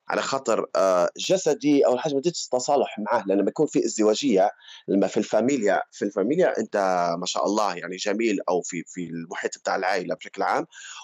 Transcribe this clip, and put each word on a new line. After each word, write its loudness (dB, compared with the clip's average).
على 0
خاطر، -2
آه، 4
جسدي 2
أول 4
حاجة -2
ما 0
درتش -4
تصالح 0
معاه، -2
لأن 2
لما 2
يكون 0
في 0
ازدواجية، 2
لما 2
في -6
الفاميليا، 2
في -6
الفاميليا 0
أنت -4
ما -6
شاء -2
الله 0
يعني -10
جميل -2
أو 2
في، -8
في -10
المحيط -8
بتاع -4
العائلة -2
بشكل -10
عام، 0